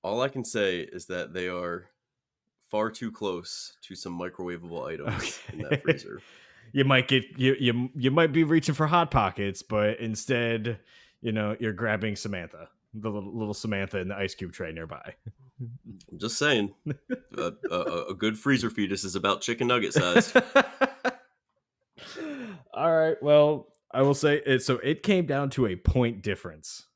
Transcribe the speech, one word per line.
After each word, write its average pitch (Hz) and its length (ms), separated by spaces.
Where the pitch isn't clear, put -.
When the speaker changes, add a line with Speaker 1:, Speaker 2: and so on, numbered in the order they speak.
Speaker 1:
All 110 200
I 135 80
can 135 140
say 98 380
is - 240
that 87 280
they 90 140
are 90 420
far 107 200
too 110 220
close 92 720
to - 100
some 87 260
microwavable 87 720
items - 480
in - 60
that - 140
Speaker 2:
Okay. 139 80
<laughs> - 20
Speaker 1:
freezer. - 360
Speaker 2:
You 139 120
might 131 240
get, 131 160
you, 127 220
you, 123 360
you 131 140
might 160 240
be 160 100
reaching 160 300
for 156 140
Hot 165 240
Pockets, 101 500
but 107 380
instead, 117 800
you 117 100
know, 107 280
you're 110 140
grabbing 107 420
Samantha, 87 540
the 110 160
little, 101 260
little 107 160
Samantha 101 460
in 90 80
the 101 80
ice 98 180
cube 90 200
tray 85 180
nearby. 80 480
<laughs> 131 420
Speaker 1:
I'm 90 60
just 110 220
saying, 117 340
a, 85 160
a, 87 380
a 95 80
good 107 240
freezer 120 320
fetus 98 320
is 92 120
about 98 260
chicken 120 260
nugget 120 260
sized. 143 480
Speaker 2:
<laughs> 254 60
All 160 180
right, 160 300
well, 147 460
I 135 100
will 139 140
say 147 300
it. 131 180
So 123 140
it 147 260
came 190 220
down 139 260
to 123 160
a 92 80
point 117 480
difference. 85 720